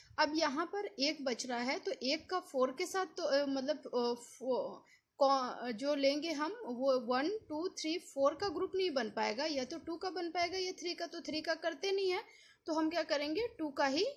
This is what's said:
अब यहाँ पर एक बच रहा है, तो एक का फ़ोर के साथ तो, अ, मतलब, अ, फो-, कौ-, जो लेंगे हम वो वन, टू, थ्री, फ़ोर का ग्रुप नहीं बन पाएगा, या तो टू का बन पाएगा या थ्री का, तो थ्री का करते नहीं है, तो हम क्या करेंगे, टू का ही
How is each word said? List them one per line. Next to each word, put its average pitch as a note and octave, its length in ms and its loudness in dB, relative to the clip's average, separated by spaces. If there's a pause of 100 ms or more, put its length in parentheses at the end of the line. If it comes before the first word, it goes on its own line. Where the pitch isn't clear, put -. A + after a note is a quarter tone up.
(200)
अब D4+ 160 6
यहाँ D#4 300 2
पर G4+ 200 -4
एक D4 380 -2
बच B3+ 220 -2
रहा B3 140 -2
है, C4+ 200 0
तो G4 120 -4 (120)
एक D4 260 0
का F#4 100 0
फ़ोर C4+ 380 0
के F4+ 80 0
साथ F#4 200 0
तो, F#4 180 -8
अ, C#4+ 220 4
मतलब, C4+ 320 0
अ, A#3+ 360 0
फो-, A#3+ 720 -4 (300)
कौ-, B3+ 540 2
जो C4+ 240 0
लेंगे C#4+ 360 2
हम D4+ 200 -2
वो C4 480 0
वन, B3+ 300 2 (200)
टू, D#4 180 -2
थ्री, D#4+ 300 -2
फ़ोर C#4 360 2
का G4 160 -2
ग्रुप F#4 260 -2
नहीं F#4 160 2
बन A#3+ 180 0
पाएगा, G#3+ 360 0
या C#4 180 -2
तो D#4+ 140 -6
टू E4 200 -6
का F#4 120 -4
बन E4+ 200 -4
पाएगा F4 280 0
या F#4 140 -2
थ्री F4 220 -6
का, E4+ 140 -6
तो E4+ 140 -10
थ्री D4+ 200 -4
का E4 120 -2
करते E4 380 -2
नहीं G4 180 2
है, F#4 140 0 (420)
तो E4 80 -2
हम D#4+ 160 2
क्या E4 140 0
करेंगे, D#4 440 0
टू D#4 220 -6
का C#4+ 160 2
ही C#4+ 200 2 (100)